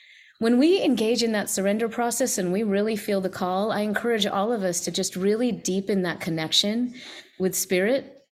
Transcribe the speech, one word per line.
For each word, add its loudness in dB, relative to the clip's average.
When 4
we 6
engage 2
in 2
that -2
surrender 0
process -2
and 0
we 0
really 0
feel -2
the -2
call, -2
I 0
encourage 0
all 0
of -2
us 0
to -6
just -4
really 0
deepen -2
that -2
connection -2
with 0
spirit 0